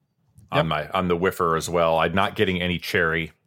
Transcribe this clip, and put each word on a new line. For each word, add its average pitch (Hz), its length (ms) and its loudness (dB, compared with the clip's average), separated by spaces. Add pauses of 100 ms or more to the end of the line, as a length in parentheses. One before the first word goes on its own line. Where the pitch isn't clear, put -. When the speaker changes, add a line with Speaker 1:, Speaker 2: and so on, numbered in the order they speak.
(520)
Speaker 1:
on 85 80 0
Speaker 2:
Yep. 82 80 0
Speaker 1:
my, 76 220 -2
on 92 200 0
the 87 80 2
whiffer 87 400 0
as 80 120 -4
well. 82 300 2
I'm 82 160 0
not 98 200 0
getting 92 260 0
any 87 180 -2
cherry, 82 540 -2 (140)